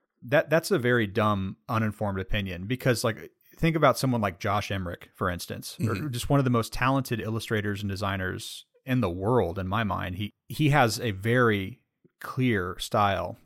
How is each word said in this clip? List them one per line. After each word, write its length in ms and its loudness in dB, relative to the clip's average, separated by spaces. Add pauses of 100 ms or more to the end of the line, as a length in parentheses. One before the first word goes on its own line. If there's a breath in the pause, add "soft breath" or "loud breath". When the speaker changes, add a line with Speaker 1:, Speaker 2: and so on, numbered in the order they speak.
(220 soft breath)
Speaker 1:
that, 260 2
that's 220 2
a 80 4
very 300 4
dumb, 480 0 (120)
uninformed 520 -2
opinion 460 -4
because, 360 0
like, 300 -4 (240)
think 180 2
about 240 4
someone 220 0
like 180 -2
Josh 320 -2
Emmerich, 440 -6
for 140 -2
instance, 520 -8
or 140 0
Speaker 2:
Mm-hmm. 180 -4
Speaker 1:
just 180 -4
one 80 6
of 60 4
the 60 2
most 220 0
talented 480 0
illustrators 600 -2
and 100 -4
designers 760 -6 (200)
in 140 2
the 100 0
world, 480 0
in 80 -4
my 160 -2
mind. 320 -4
He, 180 -6 (140)
he 240 0
has 300 4
a 100 -2
very 680 2 (400)
clear 580 0
style 680 0